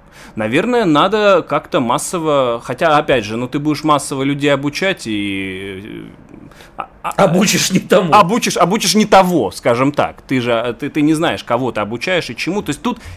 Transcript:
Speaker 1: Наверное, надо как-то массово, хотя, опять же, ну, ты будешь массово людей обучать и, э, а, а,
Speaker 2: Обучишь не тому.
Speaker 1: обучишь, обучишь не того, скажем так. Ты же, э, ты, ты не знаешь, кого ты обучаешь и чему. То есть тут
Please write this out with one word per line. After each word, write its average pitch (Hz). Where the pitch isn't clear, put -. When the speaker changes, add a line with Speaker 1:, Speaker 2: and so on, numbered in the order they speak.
Speaker 1:
Наверное, 190
надо 190
как-то 151
массово, 139
хотя, 151
опять 139
же, 107
ну, 123
ты 151
будешь 147
массово 147
людей 143
обучать 143
и, 98
э, -
а, -
а, -
Speaker 2:
Обучишь 175
не 185
тому. 185
Speaker 1:
обучишь, 208
обучишь 185
не 214
того, 180
скажем 131
так. 104
Ты 131
же, 120
э, 117
ты, 139
ты 160
не 151
знаешь, 151
кого 120
ты 107
обучаешь 123
и 113
чему. 196
То -
есть 143
тут 247